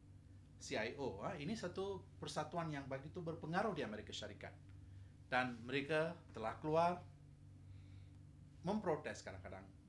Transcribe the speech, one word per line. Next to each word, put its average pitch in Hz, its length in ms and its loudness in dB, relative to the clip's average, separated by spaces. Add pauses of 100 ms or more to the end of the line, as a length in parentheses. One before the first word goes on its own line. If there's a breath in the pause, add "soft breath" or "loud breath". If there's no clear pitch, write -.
(600)
C 123 180 2
I 120 160 4
O, 117 300 0
ah, 147 100 0
ini 156 240 0
satu 190 640 -2
persatuan 156 500 0
yang 139 160 -2
begitu 135 320 -4
berpengaruh 170 560 2
di 135 80 2
Amerika 107 320 -2
Syarikat. 101 380 -6 (760 loud breath)
Dan 123 380 4
mereka 156 480 4 (180)
telah 110 300 0
keluar 165 400 8 (1600 loud breath)
memprotes 170 560 4
kadang-kadang 95 440 -6 (240)